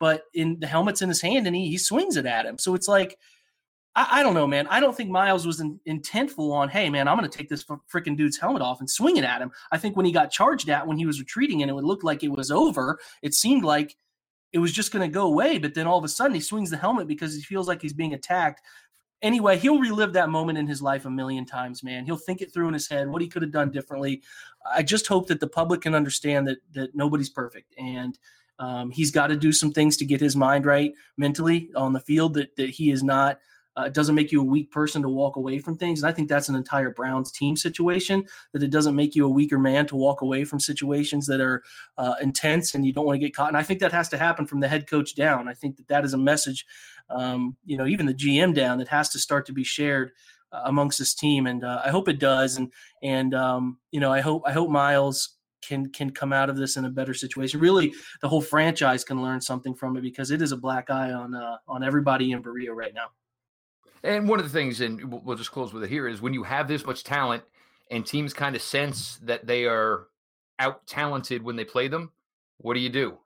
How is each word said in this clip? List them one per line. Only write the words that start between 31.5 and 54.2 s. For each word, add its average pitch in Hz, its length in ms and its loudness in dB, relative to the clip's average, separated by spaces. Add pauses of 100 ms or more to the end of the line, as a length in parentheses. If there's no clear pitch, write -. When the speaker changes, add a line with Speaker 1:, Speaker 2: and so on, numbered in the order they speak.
Speaker 1:
on 135 200 0
the 131 60 -2
field 156 340 2
that, 143 220 -2
that 131 120 -2
he 151 220 0
is 135 120 2
not 139 360 4 (380)
uh, 131 100 -4
it 139 60 -6
doesn't 151 220 4
make 151 160 4
you 151 100 4
a 139 40 4
weak 143 260 2
person 151 320 0
to 135 60 0
walk 139 260 0
away 135 240 -4
from 165 180 -6
things. 170 240 -2
And 147 80 2
I 165 60 2
think 151 140 -2
that's 143 200 0
an 139 60 -2
entire 131 360 -2
Browns 131 420 -4
team 147 240 -2
situation, 180 680 0 (280)
that 143 100 -4
it 139 80 0
doesn't 151 240 4
make 147 220 2
you 143 100 6
a - 20 4
weaker 143 300 4
man 135 300 4
to 139 80 -6
walk 139 240 2
away 135 240 0
from 143 160 -4
situations 147 680 -2
that 135 140 0
are, 131 240 0 (340)
uh, 127 220 -2
intense 151 540 0
and 139 120 0
you 135 60 2
don't 147 120 -2
wanna 143 140 2
get 143 160 -2
caught. 143 140 0
And 151 80 0
I 156 80 2
think 185 160 -2
that 180 100 2
has 170 200 0
to 151 60 -2
happen 160 300 0
from 143 140 -4
the 135 80 2
head 147 200 -2
coach 147 280 -2
down. 139 320 2
I 123 60 -8
think 139 220 -8
that - 120 -20
that 143 160 4
is 135 100 -2
a 131 40 0
message, 135 460 2 (460)
um, 127 540 -4
you 143 120 -4
know, 131 100 -2
even 170 200 0
the 131 80 0
G 139 240 2
M 175 140 6
down, 127 260 2
that 127 100 -4
has 147 200 2
to - 100 -6
start 143 280 0
to 135 60 -12
be 135 120 -4
shared, 139 480 -2 (400)
uh, 120 140 -8
amongst 143 340 0
this 131 140 -2
team. 139 340 2
And, 123 160 -4
uh, 123 200 -4
I 139 60 0
hope 190 180 2
it 143 120 0
does. 135 360 2
And, 127 160 -6 (300)
and, 131 320 0
um, 127 440 -2 (120)
you 151 80 -6
know, 135 140 2
I 135 80 2